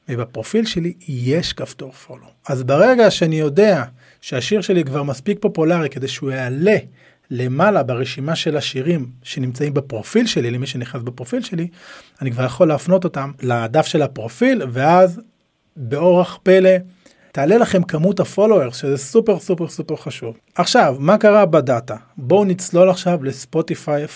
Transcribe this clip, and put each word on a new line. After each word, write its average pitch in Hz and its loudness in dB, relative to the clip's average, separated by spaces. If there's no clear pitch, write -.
ובפרופיל 123 -2
שלי 175 -4
יש 131 -2
כפתור - -12
follow. - -20
אז 131 -4
ברגע 202 6
שאני 160 0
יודע 156 2
שהשיר 151 -2
שלי 180 0
כבר 139 -4
מספיק 143 -4
פופולרי 160 0
כדי 131 -8
שהוא 135 -8
יעלה 131 0
למעלה 139 0
ברשימה 131 -4
של 156 -2
השירים 135 -4
שנמצאים 135 -6
בפרופיל 139 -2
שלי, 120 -2
למי 123 -6
שנכנס 127 -10
בפרופיל 123 -8
שלי, 170 -6
אני 135 -4
כבר 123 -2
יכול 170 2
להפנות 175 2
אותם 143 -6
לדף 120 0
של 160 -2
הפרופיל, 147 -2
ואז 175 4
באורח 170 0
פלא 185 6
תעלה 156 2
לכם 214 2
כמות 170 -2
הפולוורס, 185 2
שזה 139 -2
סופר, 220 0
סופר, 170 -4
סופר 151 -8
חשוב. 120 -12
עכשיו, 175 2
מה 170 2
קרה 208 6
בדאטה? 127 0
בואו 170 2
נצלול 180 2
עכשיו 180 -2
לספוטיפיי 147 -4